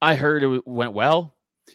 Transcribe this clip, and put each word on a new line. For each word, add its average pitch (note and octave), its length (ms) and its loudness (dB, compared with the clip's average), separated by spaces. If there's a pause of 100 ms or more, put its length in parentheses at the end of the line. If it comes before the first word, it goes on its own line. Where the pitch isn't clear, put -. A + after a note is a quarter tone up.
I D#3 140 2
heard D3 280 0
it C#3 40 2
w-, B2+ 180 0
went A#2+ 300 -4
well. D#3 420 0 (380)